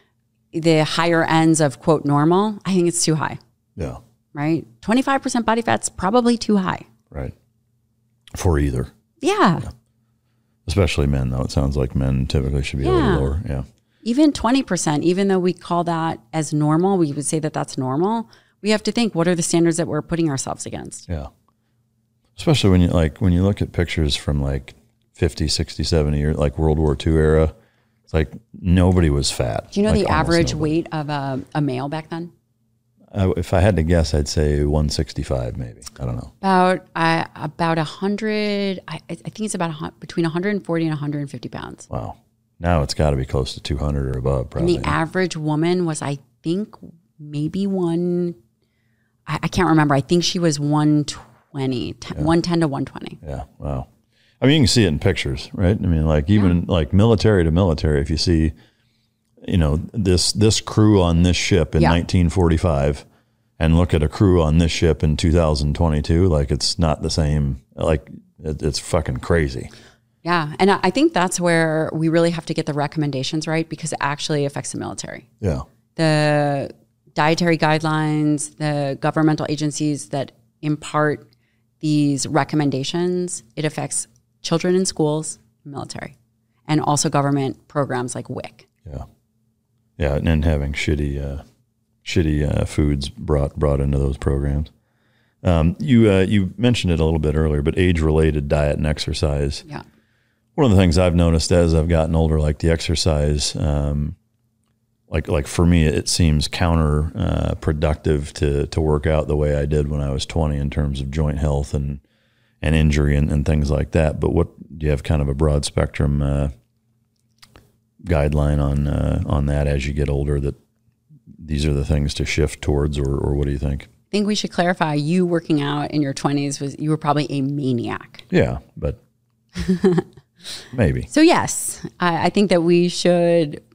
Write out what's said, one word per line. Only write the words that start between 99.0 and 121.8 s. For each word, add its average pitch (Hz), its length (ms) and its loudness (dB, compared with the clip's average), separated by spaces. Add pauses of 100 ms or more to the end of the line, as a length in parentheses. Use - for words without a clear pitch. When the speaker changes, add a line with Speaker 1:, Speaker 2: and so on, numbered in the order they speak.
Speaker 1:
Yeah. - 160 -12 (720)
Speaker 2:
One 160 100 2
of 117 60 6
the 95 100 6
things 87 160 4
I've 90 180 4
noticed 85 360 2
as 87 240 4
I've 80 140 2
gotten 80 260 2
older, 80 240 2
like, 76 200 0
the 82 100 2
exercise, 76 880 0
um, 73 580 -2 (920)
like, 78 180 -2
like, 73 200 0
for - 180 2
me, 85 200 6
it 78 220 0
seems 76 400 2
counter, 78 680 0
uh, 78 400 -2
productive 76 800 -2
to, 71 320 0
to - 140 -4
work 76 240 0
out 78 220 2
the 76 100 0
way 73 200 0
I 73 80 -2
did 73 240 0
when 73 120 -4
I 71 100 -2
was 67 140 -4
twenty 76 320 -2
in 71 120 -2
terms 69 320 -4
of 67 100 -6
joint 76 280 -2
health 73 340 -2
and, 71 260 -4 (640)
and 78 140 0
injury 73 400 4
and, 73 160 0
and 73 140 0
things 76 260 0
like 73 200 -2
that. 78 280 0
But 73 140 0
what, 85 160 0 (280)
do 78 80 -6
you 76 60 2
have 69 120 -2
kind 76 180 0
of 69 80 -2
a 69 40 -2
broad 73 320 2
spectrum, 73 560 -2
uh, 71 280 0 (1500)
guideline 73 580 2
on, 71 260 0
uh, 73 380 0
on 71 220 0
that 73 180 0
as 71 220 -2
you 73 60 -4
get 71 160 -2
older, 71 320 -2
that 69 140 -4 (840)
these 76 280 -4
are 76 80 2
the 71 120 -2